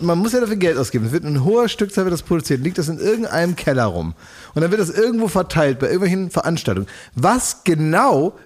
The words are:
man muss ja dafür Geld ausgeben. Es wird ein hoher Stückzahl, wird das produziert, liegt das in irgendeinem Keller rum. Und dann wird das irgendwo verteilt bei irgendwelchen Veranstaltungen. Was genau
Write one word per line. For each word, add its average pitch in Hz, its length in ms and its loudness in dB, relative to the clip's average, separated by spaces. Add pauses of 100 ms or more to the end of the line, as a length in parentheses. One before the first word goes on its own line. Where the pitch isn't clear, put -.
man 170 160 2
muss 214 160 0
ja 247 80 2
dafür 220 160 -2
Geld 170 220 2
ausgeben. 120 260 -2
Es 113 80 -2
wird 170 120 -2
ein 143 200 0
hoher 226 240 2
Stückzahl, 196 380 -2
wird 175 80 0
das 156 80 -6
produziert, 156 400 0
liegt 180 160 -2
das 151 100 -2
in 165 100 -6
irgendeinem 185 580 0
Keller 131 280 0
rum. 85 300 -4 (400)
Und 151 80 0
dann 175 80 2
wird 214 100 2
das 170 80 0
irgendwo 220 400 0
verteilt 156 500 0
bei 131 100 -2
irgendwelchen 185 420 0
Veranstaltungen. 123 580 -2 (260)
Was 196 500 0
genau 165 800 2